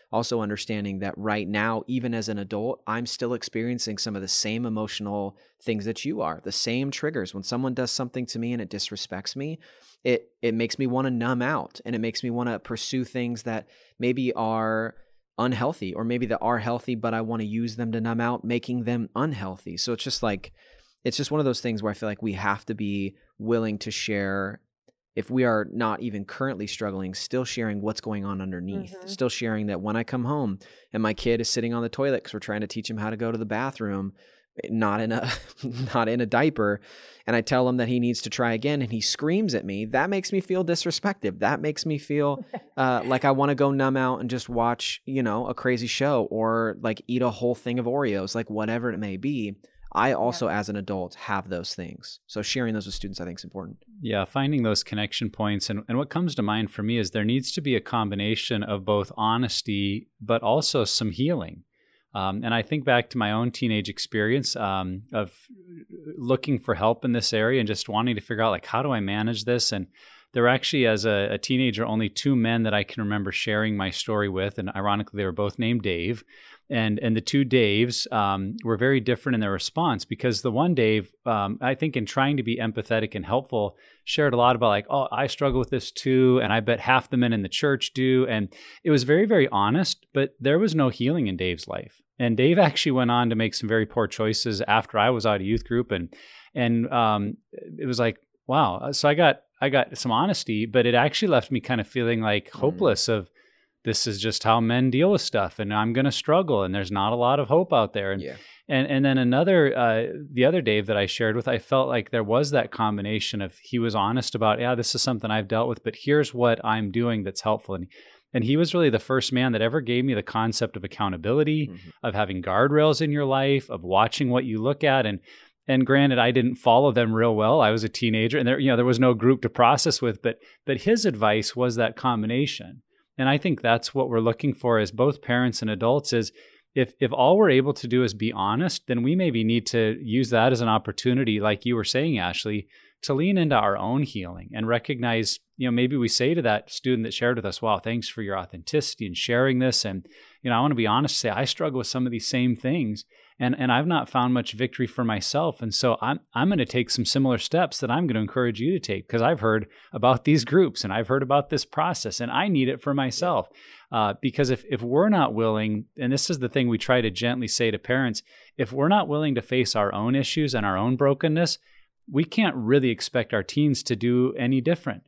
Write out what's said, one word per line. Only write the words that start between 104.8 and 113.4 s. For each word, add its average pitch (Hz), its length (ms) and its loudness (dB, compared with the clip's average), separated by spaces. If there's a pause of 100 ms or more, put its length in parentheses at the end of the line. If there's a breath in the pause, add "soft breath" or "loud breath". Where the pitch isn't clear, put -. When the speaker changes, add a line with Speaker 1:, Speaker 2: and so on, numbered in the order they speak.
Speaker 3:
deal 160 220 4
with 185 80 2
stuff, 98 400 -2
and 104 120 -4
I'm 107 200 2
gonna 135 200 2
struggle, 151 520 2
and 92 100 -2
there's 95 160 -4
not 101 220 0
a 120 40 0
lot 123 220 4
of 135 100 -2
hope 175 240 2
out 110 220 4
there. 98 180 -2
And, 95 80 -4
Speaker 1:
Yeah. 67 140 -10 (340 loud breath)
Speaker 3:
and, 135 200 2
and 139 160 2
then 135 140 4
another, 143 600 4
uh, 117 280 2 (260)
the 123 120 4
other 170 160 4
Dave 107 260 2
that 107 100 0
I 101 100 2
shared 110 300 0
with, 120 100 -4
I 123 120 0
felt 131 300 2
like 120 220 -2
there 113 140 0
was 127 260 2
that 117 220 0
combination 104 680 -2